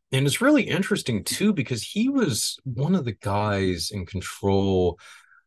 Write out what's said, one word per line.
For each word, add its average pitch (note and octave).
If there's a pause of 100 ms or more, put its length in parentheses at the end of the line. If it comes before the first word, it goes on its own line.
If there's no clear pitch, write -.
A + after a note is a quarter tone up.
(120)
And C3+
it's -
really C4+
interesting, D#3+
too, G#3
because A#2+
he A3+
was A3
one C3+
of E3
the A#2
guys G2
in F#2+
control F#2+ (480)